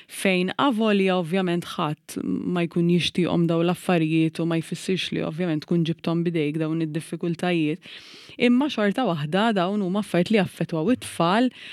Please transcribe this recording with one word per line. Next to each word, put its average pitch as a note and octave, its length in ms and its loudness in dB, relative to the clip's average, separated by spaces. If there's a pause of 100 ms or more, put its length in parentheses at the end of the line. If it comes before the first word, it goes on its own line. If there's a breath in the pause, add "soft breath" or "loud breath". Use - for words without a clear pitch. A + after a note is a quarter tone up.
fejn F#3 520 0
avolja G#3 600 2
ovvjament F3 480 0
ħadd - 560 -6
ma - 440 -2
jkun E3+ 280 2
jixtieqhom E3+ 560 2
daw E3 140 2
l-affarijiet D#3+ 720 2
u E3 80 -2
ma E3 160 0
jfissirx - 520 -4
li E3 120 -2
ovvjament D#3+ 400 -4
tkun E3+ 200 2
ġibthom E3 400 -2
bidejk D#3+ 360 -2
dawn D#3+ 240 -2
id-diffikultajiet. E3 960 -2 (520 loud breath)
Imma B3 340 2
xorta G#3+ 400 0
waħda E3+ 460 0
dawn G3 280 0
huma F#3+ 220 -2
affarijiet F3 300 2
li G#3+ 80 6
jaffettwaw E3 500 -2
it-tfal A3+ 580 2 (240 loud breath)